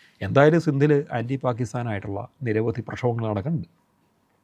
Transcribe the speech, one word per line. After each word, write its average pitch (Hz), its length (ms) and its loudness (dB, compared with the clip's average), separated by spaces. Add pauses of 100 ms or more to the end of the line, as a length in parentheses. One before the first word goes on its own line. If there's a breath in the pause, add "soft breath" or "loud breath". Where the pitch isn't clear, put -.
(200 soft breath)
എന്തായാലും 143 400 6
സിന്ധിൽ 151 320 2 (200)
ആൻറ്റി 120 240 -4
പാകിസ്ഥാനായിട്ടുള്ള 113 840 -4 (220)
നിരവധി 113 440 -2
പ്രക്ഷോഭങ്ങൾ 117 420 -2
നടക്കുന്നുണ്ട്. 120 420 -4 (720)